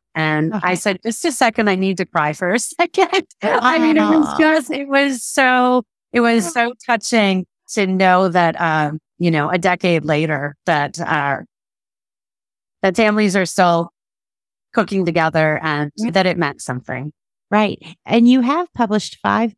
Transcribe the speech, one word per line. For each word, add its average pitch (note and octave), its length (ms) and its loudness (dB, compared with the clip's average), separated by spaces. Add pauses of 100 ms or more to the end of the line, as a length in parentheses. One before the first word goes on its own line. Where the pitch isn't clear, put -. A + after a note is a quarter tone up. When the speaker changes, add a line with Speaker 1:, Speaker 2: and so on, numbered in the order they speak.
(140)
Speaker 1:
And D#3 400 -2
Speaker 2:
Uh-huh. F#3+ 80 -4
Speaker 1:
I F3+ 120 0
said, F#3 280 -4
"Just A3+ 220 -6
a D#4+ 80 -2
second, A3+ 360 0
I F#3+ 60 2
need F#3+ 240 -2
to F3+ 80 -4
cry D3+ 260 -2
for F3+ 200 -2
a A#3+ 60 2
<laughs> - 220 -6
second." F#4+ 460 0 (160)
I B3 380 0
mean, D#4 160 4
it D#4 120 2
was D#4 180 2
Speaker 2:
Wow. - 120 -6
Speaker 1:
just, D#4 320 2
it C#4 180 -6
was C#4 360 0
so, B3+ 580 2 (300)
it A#3+ 80 0
was A#3 320 2
so A#3+ 200 -2 (140)
touching G#3 600 0 (260)
to G3+ 140 0
know F#3 420 4
that, E3+ 320 0
um, D#3 400 0 (180)
you F3 120 2
know, D3+ 200 0
a F3+ 80 0
decade F3 460 0
later D3+ 500 -2 (120)
that, D3 340 -2
uh, C#3+ 380 -2 (1400)
that F#3+ 140 0
families G#3+ 380 2
are F#3 120 0
still F3 440 2 (840)
cooking F#3+ 320 0
together D#3+ 580 0
and D3 340 -4
Speaker 2:
Yeah. A3 140 -4
Speaker 1:
that F#3 160 2
it E3+ 100 -2
meant D#3 240 -4
something. C3 520 -8 (380)
Speaker 2:
Right. G#3 540 -2
And A#3 240 4
you B3+ 120 4
have D4+ 340 -2
published G#3+ 480 -4
five G#3 360 -2